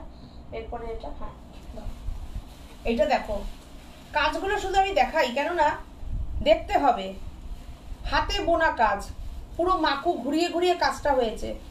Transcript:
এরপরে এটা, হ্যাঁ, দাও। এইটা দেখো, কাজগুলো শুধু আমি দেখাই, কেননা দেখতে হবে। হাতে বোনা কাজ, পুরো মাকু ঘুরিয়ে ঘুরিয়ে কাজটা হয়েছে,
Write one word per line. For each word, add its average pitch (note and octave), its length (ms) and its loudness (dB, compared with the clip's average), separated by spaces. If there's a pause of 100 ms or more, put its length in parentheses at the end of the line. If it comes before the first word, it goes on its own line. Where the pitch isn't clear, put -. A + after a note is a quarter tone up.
(560)
এরপরে A3+ 300 -10
এটা, A3+ 320 -8
হ্যাঁ, G#3+ 120 -8 (460)
দাও। G#3+ 80 -10 (1000)
এইটা A#3 200 4
দেখো, A3 400 0 (680)
কাজগুলো D#4+ 480 2
শুধু F#4+ 200 2
আমি G4 140 4
দেখাই, C4 380 4
কেননা D#4 440 2 (680)
দেখতে D#4+ 360 4
হবে। G#3 340 2 (1000)
হাতে D#4+ 300 2
বোনা D#4+ 300 4
কাজ, G#3 360 2 (500)
পুরো F4+ 220 4
মাকু D#4 340 2
ঘুরিয়ে C#4+ 360 0
ঘুরিয়ে F4 260 2
কাজটা D4+ 380 2
হয়েছে, A#3+ 420 0 (160)